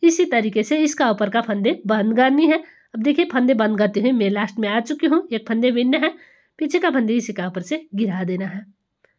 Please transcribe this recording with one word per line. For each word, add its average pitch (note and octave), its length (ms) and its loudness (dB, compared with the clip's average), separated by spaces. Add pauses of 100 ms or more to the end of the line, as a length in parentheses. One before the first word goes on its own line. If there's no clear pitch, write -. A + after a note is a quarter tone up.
इसी E4 240 4
तरीके A3 360 0
से D4 160 0
इसका D4 320 2
ऊपर G3+ 180 0
का A3+ 140 0
फंदे A3 440 -2
बंद G#3+ 280 0
करनी C#4 320 4
है। D#4+ 160 2 (300)
अब A3+ 80 -6
देखिए, D4 260 2
फंदे B3+ 280 2
बंद G#3+ 220 0
करते G#3 220 0
हुए A#3+ 140 2
मैं G#3+ 180 2
लास्ट G3+ 280 -4
में G#3+ 100 -2
आ G#3+ 120 0
चुकी D4 260 -2
हूँ। D#4+ 220 0
एक A3 180 -6
फंदे A#3 240 0
बीनना B3 260 0
है, D4+ 160 0 (460)
पीछे D#4 200 -2
का F4 120 0
फंदे A#3 240 0
इसी - 180 -4
का F3+ 140 -6
ऊपर F3+ 160 -8
से D#4 320 -8
गिरा F#3+ 300 -2
देना F#3 220 -4
है, F#3+ 180 -10 (540)